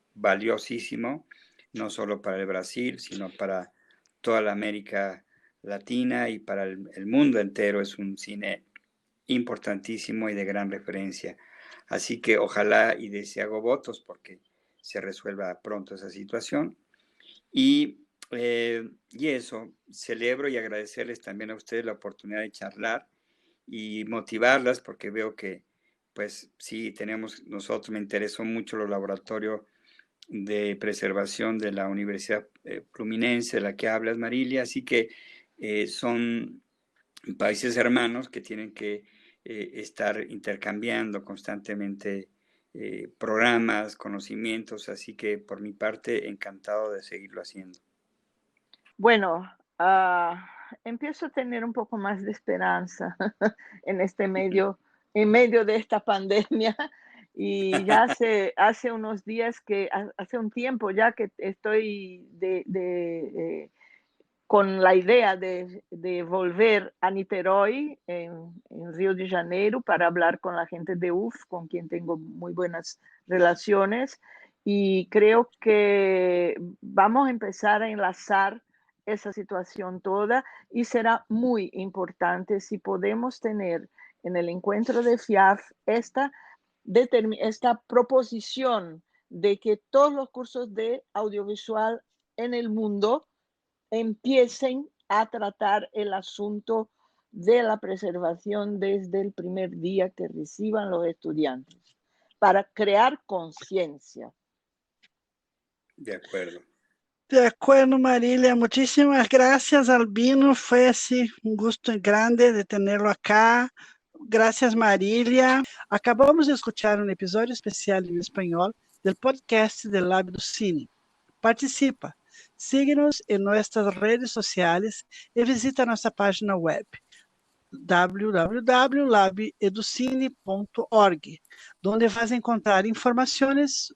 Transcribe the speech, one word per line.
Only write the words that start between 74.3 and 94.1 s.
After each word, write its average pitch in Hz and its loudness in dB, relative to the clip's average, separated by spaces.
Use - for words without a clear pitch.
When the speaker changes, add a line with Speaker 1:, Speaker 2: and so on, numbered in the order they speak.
Speaker 2:
Y 196 2
creo 220 6
que 190 2
vamos 202 2
a 254 0
empezar 208 -2
a 226 -4
enlazar 196 -2
esa 208 -6
situación 185 -10
toda 208 0
y 233 -2
será 226 0
muy 226 0
importante 180 -4
si 196 -8
podemos 208 -4
tener 202 -4
en 180 -6
el 170 -2
encuentro 208 -2
de 240 2
fiaf 196 4
esta 240 0
determi-, 220 2
esta 233 -2
proposición 233 0
de 202 0
que 208 0
todos 285 6
los 269 -6
cursos 240 -10
de 226 -4
audiovisual 214 -4
en 240 -4
el 240 -2
mundo 214 0
empiecen 247 0